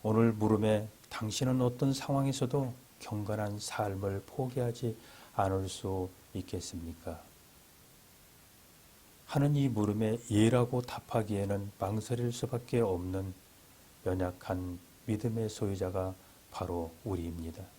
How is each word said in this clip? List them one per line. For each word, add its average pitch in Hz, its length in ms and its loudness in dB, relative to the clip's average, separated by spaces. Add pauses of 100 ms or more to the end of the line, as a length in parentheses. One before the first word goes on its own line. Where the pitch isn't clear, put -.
오늘 113 280 6
물음에 107 580 4 (200)
"당신은 127 520 0
어떤 123 320 2
상황에서도 135 800 0 (240)
경건한 104 640 -4
삶을 98 680 -4
포기하지 123 720 -4 (380)
않을 95 340 0
수 92 400 -4 (240)
있겠습니까?" 85 880 -8 (2000)
하는 143 280 4
이 139 140 4
물음에 107 480 2 (140)
예라고 120 500 6
답하기에는 101 960 -2
망설일 117 540 -2
수밖에 120 500 -2
없는 92 500 0 (760)
연약한 92 720 -2 (260)
믿음의 110 440 -2
소유자가 95 680 -2 (340)
바로 85 420 -4 (120)
우리입니다. 85 600 -6 (160)